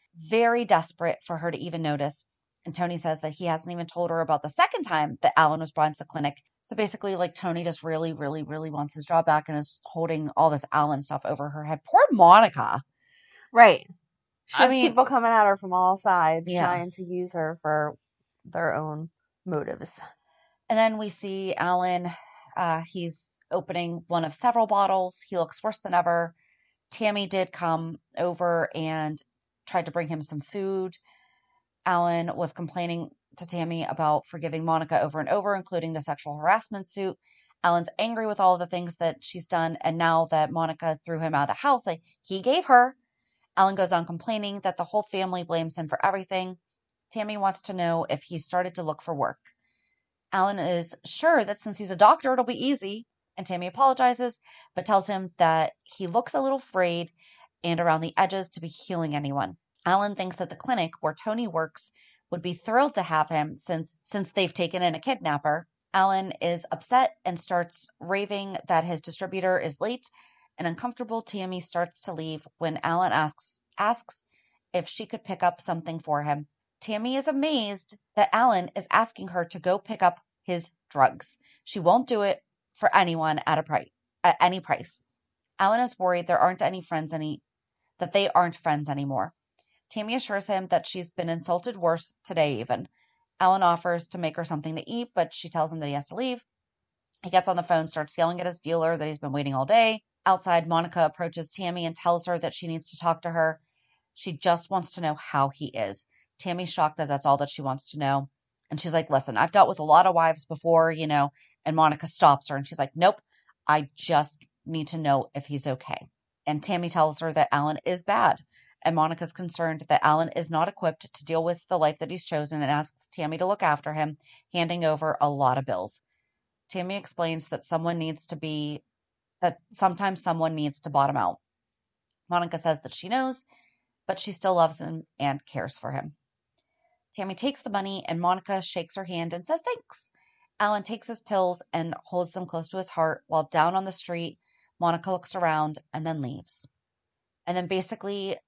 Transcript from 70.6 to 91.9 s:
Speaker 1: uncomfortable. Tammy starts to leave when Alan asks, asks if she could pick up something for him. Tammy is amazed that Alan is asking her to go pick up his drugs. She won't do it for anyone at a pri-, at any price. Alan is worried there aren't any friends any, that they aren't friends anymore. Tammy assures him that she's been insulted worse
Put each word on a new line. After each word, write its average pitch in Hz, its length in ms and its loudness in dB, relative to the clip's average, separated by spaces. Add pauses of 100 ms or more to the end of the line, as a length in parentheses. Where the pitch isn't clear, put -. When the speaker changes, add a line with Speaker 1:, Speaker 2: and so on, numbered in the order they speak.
Speaker 1:
uncomfortable. 226 560 -6
Tammy 185 380 -8
starts 175 400 -6
to 185 140 -10
leave 160 340 -10 (120)
when 165 220 -4
Alan 170 300 0
asks, - 480 -2 (180)
asks - 460 -2 (500)
if 175 140 -2
she - 180 -10
could - 200 -12
pick 185 180 -4
up 175 160 2
something 165 400 -6
for 147 240 -2
him. 147 240 -4 (320)
Tammy 220 380 -4
is 269 100 -4
amazed 269 680 -2 (180)
that 208 160 4
Alan 214 460 2
is 185 120 -8
asking 190 400 0
her 175 140 -2
to 170 160 -12
go 185 180 0
pick 208 240 -12
up 175 200 4 (220)
his 170 260 -6 (200)
drugs. - 480 2 (280)
She - 160 -6
won't 208 260 6
do 214 140 0
it 202 200 0 (320)
for - 220 2
anyone 165 500 2
at 151 120 2
a 156 60 0
pri-, 120 280 -4 (320)
at 175 160 6
any 180 220 4
price. - 400 -6 (580)
Alan 214 220 4
is - 180 -4
worried 180 280 0
there 175 120 2
aren't 180 220 2
any 175 200 -2
friends 160 300 -6
any, 156 300 -6 (580)
that 175 140 -4
they 202 160 2
aren't 170 260 2
friends 151 320 -2
anymore. 139 460 -4 (600)
Tammy 220 220 -6
assures 202 320 -4
him 190 220 -2
that 170 180 0
she's 175 240 -8
been 170 180 -4
insulted 175 480 -4
worse 170 460 -2